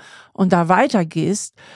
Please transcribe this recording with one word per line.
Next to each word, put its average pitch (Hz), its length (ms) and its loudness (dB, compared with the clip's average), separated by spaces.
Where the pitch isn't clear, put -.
und 190 200 0
da 170 160 2
weitergehst, 185 880 0